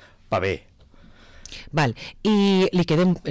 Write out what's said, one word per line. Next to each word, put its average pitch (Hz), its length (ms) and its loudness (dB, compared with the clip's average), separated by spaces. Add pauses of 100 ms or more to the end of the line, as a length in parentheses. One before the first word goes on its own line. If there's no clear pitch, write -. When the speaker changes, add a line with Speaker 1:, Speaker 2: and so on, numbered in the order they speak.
(280)
Speaker 1:
pa 107 120 -2
bé. 90 240 -4 (1040)
Speaker 2:
Val. 143 240 -2 (300)
I 202 480 2
li 175 120 0
queden, 170 320 2 (140)